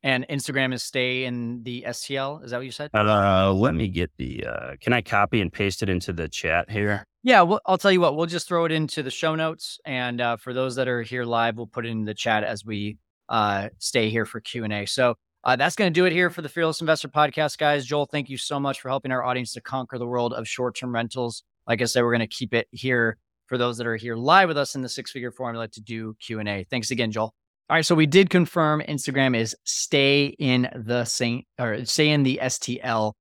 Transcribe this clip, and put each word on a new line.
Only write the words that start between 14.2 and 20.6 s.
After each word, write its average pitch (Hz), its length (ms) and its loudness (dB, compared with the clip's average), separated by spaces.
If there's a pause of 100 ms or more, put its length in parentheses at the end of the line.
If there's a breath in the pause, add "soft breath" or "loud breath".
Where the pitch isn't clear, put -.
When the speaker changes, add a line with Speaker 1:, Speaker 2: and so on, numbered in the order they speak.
Speaker 1:
for 110 160 -12
Q 117 240 -8
and 107 80 -2
A. 101 120 -4
So, 123 300 2 (300)
uh, 127 100 4
that's 143 200 0
gonna 190 160 2
do 175 140 4
it 175 80 4
here 180 160 2
for 170 120 -10
the 147 80 -10
Fearless 160 320 -2
Investor 156 280 0
Podcast, 151 480 0
guys. 147 280 2
Joel, 143 200 0
thank 139 240 -4
you 131 80 -10
so 143 220 -6
much 139 220 -2
for 131 80 -8
helping 135 220 -2
our 127 120 0
audience 123 300 -2
to 113 80 -12
conquer 127 380 -8
the 120 80 -6
world 120 260 0
of 117 140 -6
short-term 123 460 -4